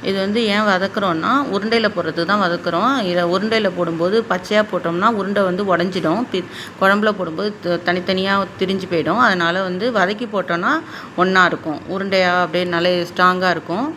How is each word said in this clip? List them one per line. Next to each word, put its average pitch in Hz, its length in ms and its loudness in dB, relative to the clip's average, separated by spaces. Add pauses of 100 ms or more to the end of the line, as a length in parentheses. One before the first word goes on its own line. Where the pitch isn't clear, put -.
இது 190 140 0
வந்து 208 180 0 (120)
ஏன் 214 160 2
வதக்குறோன்னா, 190 640 0 (240)
உருண்டையில 220 400 0
போடுறதுக்கு 170 340 -2
தான் 208 140 2
வதக்குறோம். 175 500 0 (160)
இதை 175 140 2 (100)
உருண்டையில 214 420 0
போடும்போது 175 420 0 (140)
பச்சையா 196 300 0 (100)
போட்டோம்னா 175 380 0 (100)
உருண்டை 196 300 0
வந்து 180 220 -2
உடைஞ்சிடும். 180 600 0
பி-, 185 100 -2 (380)
குழம்புல 202 400 4
போடும்போது 180 300 -4 (140)
த-, 175 140 0 (100)
தனித்தனியா 190 480 0 (260)
திரிஞ்சு 185 320 -2
போயிடும். 160 320 2
அதனால 180 420 2
வந்து 185 200 -2 (100)
வதக்கி 208 360 0
போட்டோம்னா 185 380 -2 (520)
ஒண்ணா 185 280 4
இருக்கும். 156 280 -6 (160)
உருண்டையா 190 360 2 (140)
அப்படியே 175 300 -2
நல்லா 175 180 2 (180)
ஸ்ட்ராங்கா 180 440 2
இருக்கும். 170 300 -4 (120)